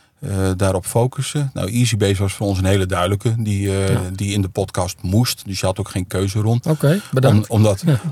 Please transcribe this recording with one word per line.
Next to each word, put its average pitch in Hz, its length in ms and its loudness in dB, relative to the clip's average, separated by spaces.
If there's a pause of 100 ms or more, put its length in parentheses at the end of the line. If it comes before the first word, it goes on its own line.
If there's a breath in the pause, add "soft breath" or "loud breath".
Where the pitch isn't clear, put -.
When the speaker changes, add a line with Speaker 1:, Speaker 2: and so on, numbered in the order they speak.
(200 loud breath)
Speaker 1:
eh, 95 380 -2
daarop 95 280 -2
focussen? 131 680 -2
Nou, - 180 -4
Easybase 107 500 2
was 98 120 0
voor 104 140 -4
ons 98 100 0
een 95 80 0
hele 95 200 4
duidelijke, 92 520 0
die, 101 340 0
eh, 98 220 0
Speaker 2:
Ja. 95 80 2 (120)
Speaker 1:
die 101 200 -2
in 101 80 2
de 92 80 -2
podcast 95 520 -4
moest. 107 440 0
Dus 95 140 -8
je - 60 -2
had 92 140 0
ook 98 100 -6
geen 92 180 -6
keuze 101 320 -2
rond. 113 260 0
Speaker 2:
Oké, 156 360 2 (100)
bedankt. 113 360 4
Speaker 1:
Om-, 117 100 -2
omdat 104 280 4
Speaker 2:
Ja. 151 140 4 (120)